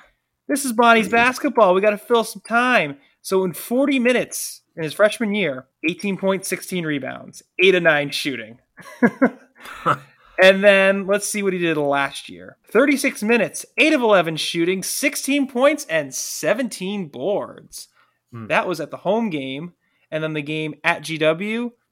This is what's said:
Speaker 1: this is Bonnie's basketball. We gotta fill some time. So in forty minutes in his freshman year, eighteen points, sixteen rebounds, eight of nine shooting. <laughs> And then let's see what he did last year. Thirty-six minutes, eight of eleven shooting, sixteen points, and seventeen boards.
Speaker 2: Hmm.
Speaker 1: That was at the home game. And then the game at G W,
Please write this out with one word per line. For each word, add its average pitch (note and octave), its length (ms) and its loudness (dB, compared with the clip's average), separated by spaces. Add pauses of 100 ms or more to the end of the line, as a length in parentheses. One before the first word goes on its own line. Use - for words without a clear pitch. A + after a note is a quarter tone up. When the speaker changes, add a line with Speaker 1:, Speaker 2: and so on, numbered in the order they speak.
(480)
Speaker 1:
this C#4+ 160 -2
is B3 80 -2
Bonnie's A3+ 360 4
basketball. A#3 640 2
We F#3+ 80 2
gotta G#3 180 2
fill A#3 260 0
some G3+ 220 -14
time. A3+ 500 0 (260)
So F#3+ 220 0
in F3+ 80 -2
forty C4+ 480 0
minutes A#3 640 -2 (140)
in E3 60 -8
his D#3 100 -4
freshman G#3 420 2
year, D3 320 -4 (220)
eighteen F3+ 280 -4
points, F#3+ 320 -2
sixteen F3+ 360 -6
rebounds, B2+ 580 -8 (200)
eight F#3 140 6
of F3 80 0
nine D3 260 2
shooting. A#2+ 480 -8 (420)
<laughs> A#3 80 6 (1300)
And F#3+ 220 8
then G3 420 6
let's G3+ 220 -2
see G#3 140 -4
what F#3+ 100 0
he F#3 60 -2
did E3 180 0
last C#3 540 -2
year. F2 260 -20 (100)
Thirty-six C4+ 560 2
minutes, G#3 440 0 (100)
eight D4+ 160 4
of D4 80 2
eleven F3 380 2
shooting, F3 440 -2
sixteen C#4+ 640 -2
points, C#4+ 380 0
and D3 300 -4
seventeen G3+ 920 -4
boards. C#3+ 800 -8 (440)
Speaker 2:
Hmm. A2+ 140 -14
Speaker 1:
That E3+ 200 0
was E3 140 -4
at C#3+ 100 -10
the C3+ 60 -12
home G#3+ 320 -2
game. D3 460 -8 (360)
And D#3 140 -6
then D#3 80 -6
the D3+ 80 -4
game D#3 420 -6
at D#3+ 200 -2
G D3+ 160 -8
W, G#3 540 -2 (200)